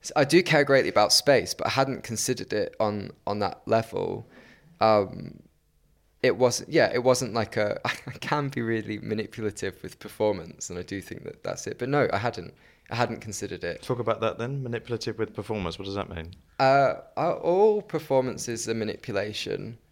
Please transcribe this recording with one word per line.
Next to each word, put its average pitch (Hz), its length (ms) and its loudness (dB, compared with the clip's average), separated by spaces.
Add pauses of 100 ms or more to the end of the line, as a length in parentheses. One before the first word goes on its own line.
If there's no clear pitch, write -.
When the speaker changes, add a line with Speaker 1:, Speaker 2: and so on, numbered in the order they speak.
(160)
Speaker 1:
I 147 100 6
do 160 160 6
care 156 220 4
greatly 135 260 4
about - 240 4
space, 117 400 4
but - 140 -4
I - 40 0
hadn't 131 320 0
considered - 500 -4
it 104 260 -2
on, 104 320 -2 (160)
on 104 120 -2
that 98 280 -2
level. 101 600 0 (540)
Um, 104 600 2 (840)
it 120 140 4
wasn't, 120 320 2
yeah, 135 240 4
it 123 100 0
wasn't 123 320 2
like 110 200 -2
a, 104 260 0
<laughs> - 40 -8
I - 340 -6
can 143 300 -2
be 131 120 -6
really 110 380 -2
manipulative 104 840 -6
with - 160 -14
performance, 101 720 -4
and 87 80 -8
I - 20 -8
do 95 200 -8
think - 240 -14
that - 180 -14
that's - 240 -6
it. - 120 -8
But 120 100 -4
no, 139 220 4
I - 60 0
hadn't, 104 360 -4 (380)
I - 40 -6
hadn't 117 260 0
considered 95 420 -8
it. 87 200 -6
Speaker 2:
Talk 123 160 -4
about 110 220 0
that 110 180 0
then, 131 240 -6
manipulative 117 560 -6
with 107 140 -4
performance. 98 460 -4
What 98 60 -10
does 98 100 -6
that 101 140 -4
mean? 85 240 -10 (260)
Speaker 1:
Uh, 135 360 6 (220)
uh, 156 160 0
all 208 500 4
performances 131 840 -2
are 113 60 -2
manipulation 104 1040 -4 (140)